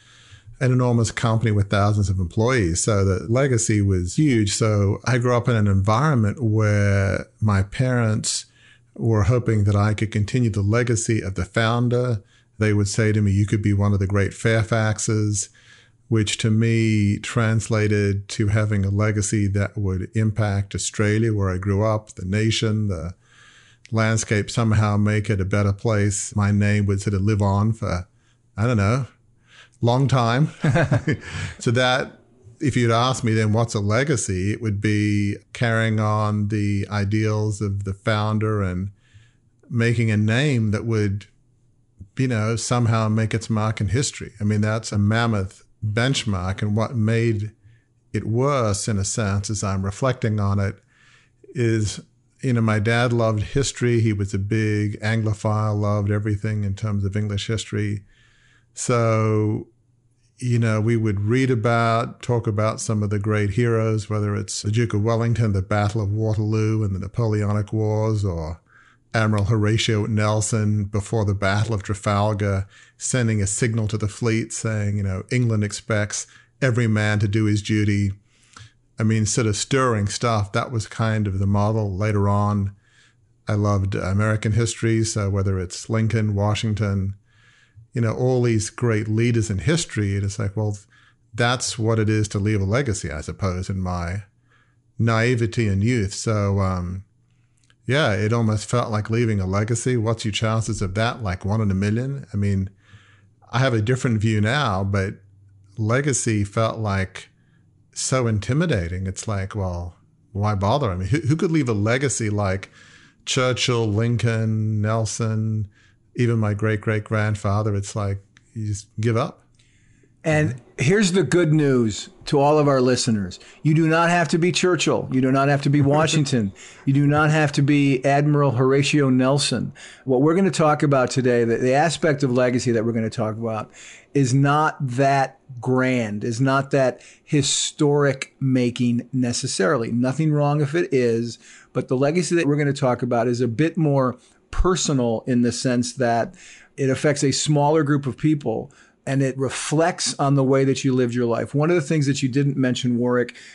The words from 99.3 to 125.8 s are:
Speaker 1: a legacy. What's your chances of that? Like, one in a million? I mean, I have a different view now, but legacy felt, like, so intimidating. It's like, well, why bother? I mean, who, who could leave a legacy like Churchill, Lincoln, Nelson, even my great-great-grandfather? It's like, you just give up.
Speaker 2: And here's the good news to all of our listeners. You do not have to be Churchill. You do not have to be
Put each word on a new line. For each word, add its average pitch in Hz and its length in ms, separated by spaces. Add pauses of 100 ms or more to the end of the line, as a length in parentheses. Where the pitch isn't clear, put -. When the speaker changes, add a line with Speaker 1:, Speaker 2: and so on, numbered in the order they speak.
Speaker 1:
a 92 60
legacy. 110 500
What's 113 280
your 107 80
chances 110 500
of 92 120
that? 117 280
Like, 90 220
one 104 160
in 104 100
a 92 40
million? 117 580
I 104 40
mean, 98 340 (800)
I 120 80
have 131 140
a 107 80
different 117 380
view 107 200
now, 107 440
but 98 300 (640)
legacy 117 640
felt, 113 340
like, 98 500 (640)
so 131 340
intimidating. 104 800
It's 95 200
like, 98 280
well, 90 420 (360)
why 104 220
bother? 107 360
I 87 60
mean, 92 120
who, 135 120
who 143 160
could 170 140
leave 151 180
a 117 40
legacy 113 560
like 101 420 (540)
Churchill, 123 640
Lincoln, 110 960
Nelson, 110 840 (460)
even 117 240
my 104 160
great-great-grandfather? 107 1200
It's 98 220
like, 98 220 (340)
you 110 140
just 101 220 (120)
give 113 160
up. 139 280 (800)
Speaker 2:
And 151 360 (160)
here's 185 360
the 190 100
good 160 300
news 127 560 (160)
to 143 160
all 147 180
of 147 80
our 139 140
listeners. 117 580 (240)
You 151 120
do 160 120
not 165 240
have 175 180
to 180 100
be 175 120
Churchill. 165 640
You 131 80
do 131 100
not 139 180
have 143 140
to 147 80
be 147 100